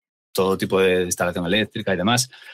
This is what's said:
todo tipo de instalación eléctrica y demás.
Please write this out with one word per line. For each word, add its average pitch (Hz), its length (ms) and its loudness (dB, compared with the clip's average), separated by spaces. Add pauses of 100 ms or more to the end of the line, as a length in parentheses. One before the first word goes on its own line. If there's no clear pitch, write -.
(320)
todo 95 260 0
tipo 95 220 0
de 92 240 4
instalación 90 420 -2
eléctrica 101 480 -2
y - 20 -4
demás. 113 340 0 (240)